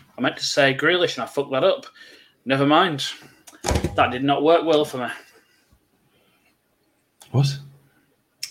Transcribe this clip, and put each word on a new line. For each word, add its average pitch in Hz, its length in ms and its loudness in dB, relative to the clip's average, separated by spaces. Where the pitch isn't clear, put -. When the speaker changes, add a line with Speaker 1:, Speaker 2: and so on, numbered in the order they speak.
Speaker 1:
I - 40 -8
meant 127 180 -2
to - 60 -8
say 139 300 2
Grealish 160 420 0
and 120 80 -6
I - 20 -10
fucked 139 260 -6
that 131 120 0
up. - 220 0
Never 135 200 2
mind. 156 380 2
That 143 160 2
did 127 140 -4
not 143 180 0
work 156 220 4
well 151 220 2
for 139 120 -10
me. 123 100 -6
Speaker 2:
What? 139 160 2